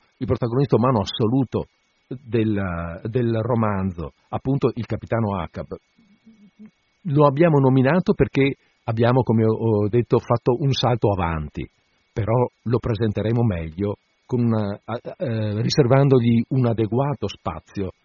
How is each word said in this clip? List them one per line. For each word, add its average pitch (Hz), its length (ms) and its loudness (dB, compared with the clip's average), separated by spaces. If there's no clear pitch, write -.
il 131 100 -8
protagonista 123 480 0
umano 117 260 2
assoluto 113 680 -2
del, 101 960 -4
del 113 360 0
romanzo, 98 720 -2
appunto 131 440 0
il 117 120 -6
capitano 107 520 -4
Achab. 85 380 -10
Lo 147 240 4
abbiamo 143 340 4
nominato 135 540 4
perché 135 420 0
abbiamo, 117 380 2
come 113 220 2
ho, 110 400 2
ho 104 40 0
detto, 120 300 2
fatto 120 420 0
un 139 120 0
salto 123 400 0
avanti, 82 560 -4
però 113 360 0
lo 117 160 0
presenteremo 113 680 -2
meglio 90 500 -4
con 120 160 -2
una, 107 400 -2
a-, 113 160 -10
eh, 110 460 -4
riservandogli 127 880 4
un 131 180 0
adeguato 117 600 -2
spazio 92 640 -10